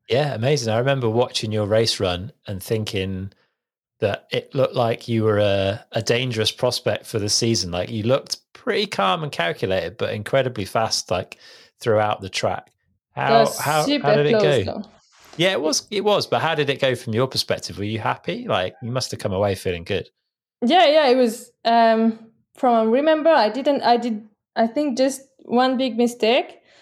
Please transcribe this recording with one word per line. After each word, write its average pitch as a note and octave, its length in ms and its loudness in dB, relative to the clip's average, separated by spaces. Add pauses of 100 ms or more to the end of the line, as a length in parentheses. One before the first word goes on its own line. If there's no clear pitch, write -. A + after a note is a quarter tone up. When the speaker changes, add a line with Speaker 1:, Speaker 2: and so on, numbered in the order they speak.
Speaker 1:
Yeah, C3+ 260 0
amazing. A#2+ 380 0
I A2 60 2
remember C3 320 0
watching A#2 400 -2
your G#2+ 160 0
race A2 320 2
run F2+ 320 -4 (160)
and F#2+ 160 -10
thinking G2 680 -4 (640)
that - 320 -2
it - 240 -6
looked C3 220 0
like A#2 320 -2
you A2+ 160 2
were G#2+ 160 4
a, G2 500 0
a A2+ 100 -2
dangerous A#2+ 520 -2
prospect - 540 -2
for - 120 -6
the G2+ 100 -2
season. G#2 440 0
Like, F2 180 -4
you G#2+ 140 -6
looked - 340 -2 (140)
pretty G#3+ 340 -4
calm F#3+ 380 -2
and C#3 80 -8
calculated, F#2+ 640 -2
but - 180 -4
incredibly A#2+ 500 -2
fast, - 460 -2
like, - 280 -4 (420)
throughout G#2+ 400 2
the F#2+ 80 -8
track. - 420 -4 (460)
How, C3+ 140 -2
Speaker 2:
That A#3 100 6
was - 180 0
Speaker 1:
how, D3+ 240 0
Speaker 2:
super C#4+ 240 0
Speaker 1:
how D3 80 4
did D3 120 4
it G#3+ 120 2
Speaker 2:
close, C#3 260 2
Speaker 1:
go? - 100 -4
Speaker 2:
though. - 160 -10 (460)
Speaker 1:
Yeah, F3 140 2
it G3 100 -2
was, - 300 -2
it G3 140 -4
was. G3+ 240 2
But A#2+ 120 0
how D#3+ 140 0
did C#3+ 160 0
it C3 100 -4
go C3 140 2
from - 180 -8
your A#2+ 140 2
perspective? - 500 -6
Were F#2 60 -8
you G#2+ 160 -4
happy? E3+ 480 -6
Like, F#2+ 360 -2
you A#2 100 -8
must B2+ 180 -4
have - 80 -10
come G#2 140 -4
away G2 240 0
feeling F2 260 -6
good. E2+ 260 -4 (560)
Speaker 2:
Yeah, E4 220 4
yeah, D4+ 220 4
it B3 80 4
was, A#3+ 340 -2 (140)
um, A3+ 640 2 (240)
from, B3 200 2
I A3+ 100 4
remember, D4 460 2
I B3 180 4
didn't, C4+ 340 0
I A#3+ 140 4
did, A3+ 260 -4 (320)
I A3+ 140 2
think C#4+ 280 -2
just C4+ 260 0 (160)
one B3+ 400 0
big B3+ 180 -2
mistake, A#3+ 640 0 (220)